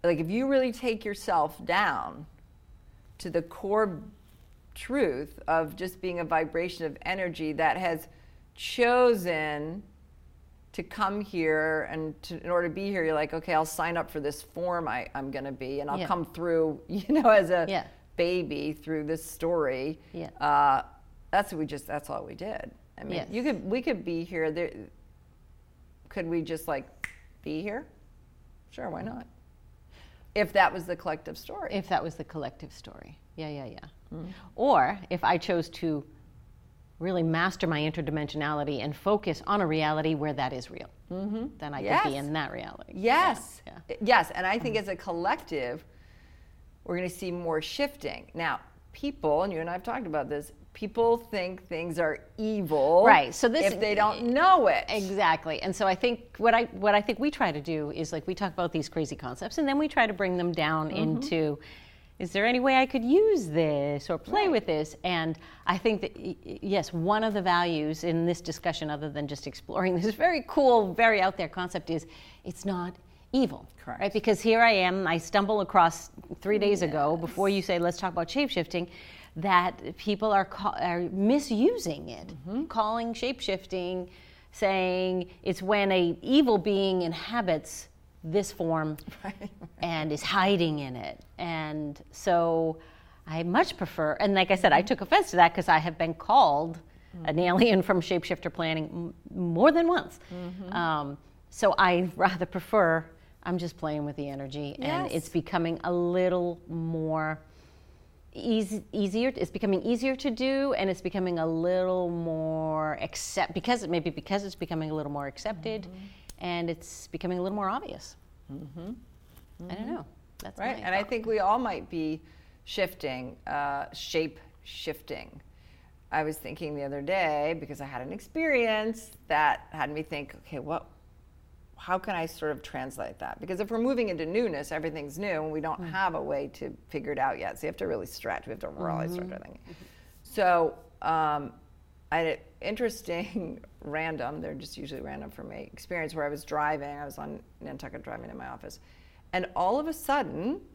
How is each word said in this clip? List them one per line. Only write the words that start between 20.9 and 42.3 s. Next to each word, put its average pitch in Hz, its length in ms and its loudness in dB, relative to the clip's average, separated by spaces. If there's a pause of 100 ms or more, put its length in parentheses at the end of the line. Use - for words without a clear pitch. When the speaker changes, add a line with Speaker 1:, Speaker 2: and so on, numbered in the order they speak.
Speaker 1:
that's 202 200 2
what 165 60 -6
we 156 80 -2
just, 143 200 -8
that's 147 220 -6
all 120 160 -6
we 120 120 -14
did. - 340 -10 (280)
I - 60 -14
mean, 175 100 -6
Speaker 2:
Yes. 170 160 -6
Speaker 1:
you 233 120 -4
could, 247 260 -2
we 240 140 0
could 240 220 -2
be 165 200 -2
here. 160 280 -2
There, 170 180 -4 (1400)
could 175 200 -6
we 165 140 0
just, 160 260 -6
like, - 400 -6 (340)
be 156 200 -6
here? 220 240 -8 (840)
Sure, 247 200 -10
why 160 120 -8
not? 233 240 -10 (1080)
If 208 180 2
that 190 200 6
was 175 140 -6
the 175 100 -4
collective 160 420 -6
story. 359 340 -10
Speaker 2:
If 190 160 -4
that 175 140 2
was 156 140 -6
the 151 80 -10
collective 147 480 -10
story. - 460 -18 (180)
Yeah, 156 120 -8
yeah, 143 160 -8
yeah. 110 140 -14 (360)
Speaker 1:
Mm-hmm. 170 160 -10 (240)
Speaker 2:
Or 196 440 4 (100)
if 180 160 -2
I 170 140 4
chose 170 320 0
to 151 340 -2 (960)
really 180 240 0
master 170 440 2
my 156 140 0
interdimensionality 151 1040 -2
and 147 100 -4
focus 202 520 0
on 208 160 2
a 175 40 2
reality 156 480 2
where 147 200 -2
that 131 180 -2
is 127 180 -10
real, - 200 -14 (200)
Speaker 1:
Mm-hmm. 208 360 -6 (120)
Speaker 2:
then 147 140 -8
I 139 60 -6
could 330 320 2
be 135 60 -2
Speaker 1:
Yes. 139 100 -4
Speaker 2:
in 147 80 -4